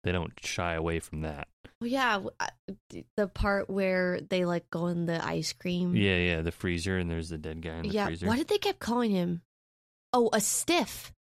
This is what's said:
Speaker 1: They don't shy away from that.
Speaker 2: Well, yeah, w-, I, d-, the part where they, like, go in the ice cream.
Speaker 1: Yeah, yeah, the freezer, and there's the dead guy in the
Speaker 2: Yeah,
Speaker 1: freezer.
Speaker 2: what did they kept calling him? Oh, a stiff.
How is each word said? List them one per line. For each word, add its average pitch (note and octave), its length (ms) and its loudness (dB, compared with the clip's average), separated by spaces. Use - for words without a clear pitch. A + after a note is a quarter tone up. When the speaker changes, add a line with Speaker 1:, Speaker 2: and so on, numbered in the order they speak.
Speaker 1:
They F#2 80 0
don't E2+ 220 -2
shy F2 320 -2
away E2 240 0
from D#2 220 -8
that. D#2 260 -6
Speaker 2:
Well, A#3 80 -4
yeah, B3 240 2
w-, G3 160 -2
I, - 100 -2
d-, - 140 -12
the G#3 100 2
part G3+ 440 0
where F#3 500 0
they, F3+ 240 0
like, E3+ 240 -2
go E3+ 160 -2
in E3+ 220 0
the E3 180 -2
ice D#3+ 260 -2
cream. F3+ 440 0
Speaker 1:
Yeah, G2 220 6
yeah, F2 260 2
the E2 80 0
freezer, F#2 480 0
and F2 100 0
there's E2 200 -2
the D#2 100 -6
dead D#2+ 240 -8
guy E2 140 -6
in E2 60 -6
the - 60 -2
Speaker 2:
Yeah, G3+ 160 0
Speaker 1:
freezer. F3 220 -2
Speaker 2:
what A#3 100 2
did D#4+ 120 -2
they G#4 100 2
kept - 200 -2
calling A#3+ 300 0
him? F3 320 0
Oh, A#3 180 6
a G#3+ 80 4
stiff. - 720 0